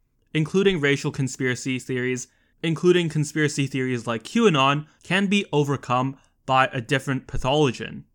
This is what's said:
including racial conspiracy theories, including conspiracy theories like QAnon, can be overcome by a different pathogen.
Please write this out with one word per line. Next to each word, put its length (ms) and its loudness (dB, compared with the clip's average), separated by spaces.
including 480 2
racial 300 2
conspiracy 680 -4
theories, 500 -4
including 460 2
conspiracy 580 0
theories 400 -4
like 160 -4
QAnon, 640 2
can 240 0
be 260 0
overcome 640 0
by 280 4
a 80 -4
different 460 -2
pathogen. 800 0